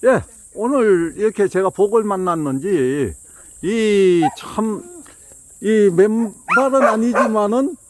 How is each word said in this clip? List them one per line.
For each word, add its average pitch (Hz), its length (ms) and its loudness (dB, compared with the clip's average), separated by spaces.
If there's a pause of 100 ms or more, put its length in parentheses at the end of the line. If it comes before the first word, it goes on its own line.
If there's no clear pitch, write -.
예, 233 180 2 (320)
오늘 208 640 0
이렇게 208 300 0
제가 185 220 0
복을 208 340 0
만났는지 151 1080 -2 (480)
이 196 640 2 (140)
참, 214 460 -6 (800)
이 208 340 4
맨발은 233 880 0
아니지만은 226 920 0 (140)